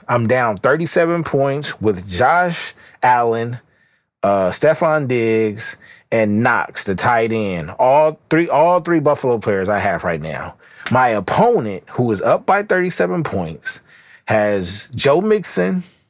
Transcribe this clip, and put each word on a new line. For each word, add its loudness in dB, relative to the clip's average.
I'm 0
down 0
thirty-seven 0
points -2
with -2
Josh 0
Allen, 0
uh, 2
Stefon 0
Diggs, 0
and 2
Knox, 0
the -2
tight 0
end. -4
All 2
three, 2
all 4
three 0
Buffalo 0
players -2
I 0
have -2
right -4
now. -10
My 4
opponent, 0
who -2
is -2
up 0
by 0
thirty-seven -2
points, -8
has 0
Joe 2
Mixon 0